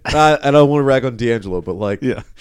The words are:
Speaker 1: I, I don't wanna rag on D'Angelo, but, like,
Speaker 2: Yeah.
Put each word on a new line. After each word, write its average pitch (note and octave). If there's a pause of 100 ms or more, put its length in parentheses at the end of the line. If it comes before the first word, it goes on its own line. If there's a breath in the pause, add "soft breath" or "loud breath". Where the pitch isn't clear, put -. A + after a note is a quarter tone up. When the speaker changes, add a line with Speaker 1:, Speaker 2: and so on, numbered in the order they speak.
Speaker 1:
I, D3+
I C#3
don't D3
wanna C#3+
rag C3
on B2
D'Angelo, G#2
but, F#2
like, G2+
Speaker 2:
Yeah. B2+ (180)